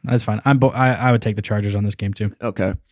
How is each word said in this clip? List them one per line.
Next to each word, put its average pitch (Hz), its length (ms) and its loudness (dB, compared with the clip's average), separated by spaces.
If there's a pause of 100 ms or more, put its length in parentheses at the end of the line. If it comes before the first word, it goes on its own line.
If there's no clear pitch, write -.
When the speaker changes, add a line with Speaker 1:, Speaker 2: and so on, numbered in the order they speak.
Speaker 1:
that's 123 200 0
fine. 107 220 -4
I'm 139 140 4
bo-, 131 100 4
I, 127 240 2
I 123 180 2
would 117 100 4
take 107 140 -2
the 107 60 -4
Chargers 104 340 -2
on 104 80 0
this 101 120 -2
game, 101 180 -4
too. 104 280 -4
Speaker 2:
Okay. 98 320 -2 (180)